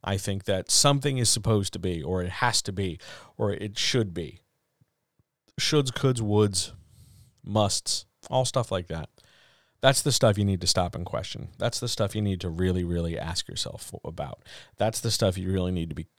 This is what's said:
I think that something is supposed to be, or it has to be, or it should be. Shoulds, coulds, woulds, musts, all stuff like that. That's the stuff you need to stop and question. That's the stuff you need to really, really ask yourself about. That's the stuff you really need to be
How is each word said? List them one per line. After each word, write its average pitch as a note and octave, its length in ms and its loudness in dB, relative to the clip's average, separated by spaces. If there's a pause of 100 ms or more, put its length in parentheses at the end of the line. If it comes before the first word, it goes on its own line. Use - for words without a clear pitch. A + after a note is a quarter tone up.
I G2 140 0
think G2 300 -2
that F#2+ 260 0
something C#3+ 460 4
is A#2+ 120 2
supposed G#2 440 2
to F#2 60 -8
be, F2 220 -2
or F2+ 220 -2
it F2+ 60 -4
has A#2+ 320 0
to G#2 100 -6
be, F#2 260 -4 (400)
or G#2 140 0
it G2+ 260 -6
should G#2+ 360 0
be. E2+ 260 -8 (1200)
Shoulds, C#3 340 2
coulds, B2+ 280 2
woulds, G#2 500 2 (720)
musts, - 640 0 (240)
all C3 160 2
stuff B2 260 -2
like F2+ 160 -4
that. E2 220 -8 (720)
That's C3+ 200 6
the C#3 120 0
stuff G#2+ 240 4
you G#2 80 2
need F#2+ 160 2
to F#2 60 -2
stop F2+ 280 0
and F2+ 100 -6
question. - 520 -8
That's - 240 -2
the A#2+ 80 -4
stuff G2+ 260 -2
you G#2+ 60 0
need G2 180 0
to F2+ 100 -4
really, F2+ 360 2
really E2+ 340 -2
ask - 300 -4
yourself - 440 -8 (120)
about. D#2 380 -8 (340)
That's A2 240 0
the A2 100 0
stuff F#2+ 260 2
you F#2 140 -2
really F#2 220 0
need E2 160 -2
to D2+ 60 -8
be E2+ 120 -8 (120)